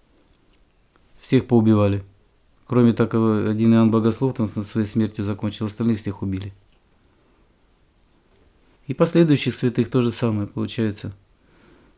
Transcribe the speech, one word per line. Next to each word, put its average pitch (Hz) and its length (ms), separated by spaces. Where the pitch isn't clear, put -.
Всех - 260
поубивали. 104 580
Кроме 117 280
того, 110 540
один 113 280
Иоанн 113 160
Богослов 113 420
там 110 140
со 101 160
своей 104 240
смертью 107 360
закончил, 104 440
остальных 113 320
всех 98 240
убили. 98 280
И 131 80
последующих 165 580
святых 120 380
то 131 100
же 120 100
самое 107 360
получается. 107 680